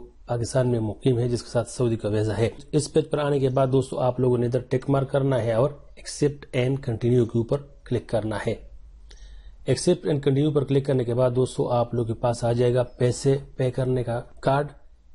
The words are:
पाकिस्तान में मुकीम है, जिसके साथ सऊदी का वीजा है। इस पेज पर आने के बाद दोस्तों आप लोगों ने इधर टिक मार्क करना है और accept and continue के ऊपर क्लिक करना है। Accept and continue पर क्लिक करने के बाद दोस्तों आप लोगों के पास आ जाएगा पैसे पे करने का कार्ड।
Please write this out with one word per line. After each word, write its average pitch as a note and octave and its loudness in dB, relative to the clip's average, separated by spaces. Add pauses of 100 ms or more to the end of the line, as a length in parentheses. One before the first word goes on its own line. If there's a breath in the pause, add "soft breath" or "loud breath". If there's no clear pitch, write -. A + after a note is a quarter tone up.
(280)
पाकिस्तान A#2+ 0
में A#2+ 2
मुकीम A2 0
है, B2 0
जिसके A#2+ -4
साथ A#2 0
सऊदी A#2 0
का G#2 -4
वीजा G#2+ 0
है। A2 2 (240)
इस C#3+ 0
पेज D#3 0
पर D3 0
आने D3 2
के C3+ 2
बाद C3+ 2
दोस्तों C3 0
आप B2+ 0
लोगों B2 4
ने A#2+ 0
इधर A#2+ 0 (100)
टिक - -2
मार्क C3+ 0
करना C3+ 2
है A2+ 0
और C#3 2 (200)
accept - -4 (120)
and C3 0
continue A#2+ 2
के A#2 -2
ऊपर A#2 0 (300)
क्लिक A2+ -4
करना G#2+ -2
है। A2 -2 (1080 soft breath)
Accept D#3 2
and D3+ 0
continue C#3+ 2
पर C#3 2
क्लिक C#3 2
करने B2+ 2
के A#2 0
बाद B2+ 2
दोस्तों B2+ 0
आप A#2+ 0
लोगों A2+ 0
के - -12
पास A#2+ 0
आ A#2 2
जाएगा B2 4 (160)
पैसे B2 2 (240)
पे B2+ 0
करने B2+ 0
का A#2 -4 (240)
कार्ड। C#3 2 (460)